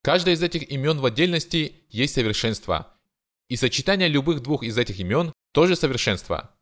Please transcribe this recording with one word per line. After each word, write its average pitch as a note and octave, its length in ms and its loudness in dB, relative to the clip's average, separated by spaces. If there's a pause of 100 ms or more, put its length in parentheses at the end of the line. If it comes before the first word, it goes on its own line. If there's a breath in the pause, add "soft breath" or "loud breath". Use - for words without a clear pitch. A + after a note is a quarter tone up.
Каждое F3 320 2
из E3 100 0
этих E3+ 260 -4
имен C#3 300 0
в C3+ 60 -2
отдельности D#3 800 0
есть C3 280 -2
совершенство – G#2+ 800 -2 (540)
и - 80 -4
сочетание E3+ 540 0
любых C#3+ 340 0
двух C3+ 200 -4
из A#2 140 -4
этих G#2+ 220 -2
имен C3+ 320 -2 (220)
тоже E3+ 240 4
совершенство. A2+ 840 -2